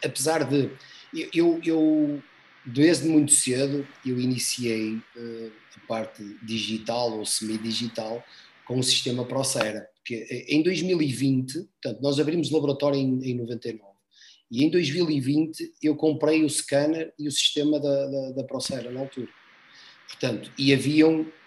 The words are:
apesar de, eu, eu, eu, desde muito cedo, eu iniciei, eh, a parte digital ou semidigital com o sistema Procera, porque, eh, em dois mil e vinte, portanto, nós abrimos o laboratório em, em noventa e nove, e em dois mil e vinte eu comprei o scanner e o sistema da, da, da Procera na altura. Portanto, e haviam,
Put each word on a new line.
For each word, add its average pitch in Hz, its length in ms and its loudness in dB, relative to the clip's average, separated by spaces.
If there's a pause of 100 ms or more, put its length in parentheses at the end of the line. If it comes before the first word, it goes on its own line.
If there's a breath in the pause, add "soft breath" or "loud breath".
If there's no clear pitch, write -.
apesar 151 400 0
de, 135 260 2 (440 soft breath)
eu, 160 200 -8
eu, 165 300 4
eu, 156 600 2 (420)
desde 143 420 4
muito 151 240 4
cedo, 139 560 2 (180)
eu 127 140 -2
iniciei, 117 800 -2 (160)
eh, 117 340 -12 (260)
a - 120 -20
parte 110 360 -6 (200)
digital 110 720 -4
ou 107 80 -6
semidigital 110 960 -6 (420 soft breath)
com 127 120 -4
o 127 60 0
sistema 127 420 0
Procera, 120 600 -4 (100)
porque, 113 320 -10
eh, 123 200 -10
em 147 120 4
dois 170 200 0
mil 175 200 2
e 147 100 2
vinte, 131 560 0 (140)
portanto, - 200 -6
nós 143 180 2
abrimos 151 320 0
o 151 40 0
laboratório 143 440 2
em, 131 240 0
em 127 120 -2
noventa 120 340 -6
e 110 40 -8
nove, - 160 -18 (600 soft breath)
e 120 120 2
em 156 60 4
dois 165 220 2
mil 170 180 0
e 147 100 2
vinte 147 600 -2
eu 151 140 2
comprei 151 480 2
o 147 60 2
scanner 151 680 0
e 147 100 -6
o 143 40 -2
sistema 147 480 0
da, 139 260 0
da, 135 260 -6
da 131 120 -6
Procera 127 480 -6
na 127 80 -8
altura. 131 300 -8 (800 soft breath)
Portanto, - 500 -6
e 139 160 4
haviam, 156 540 4 (200)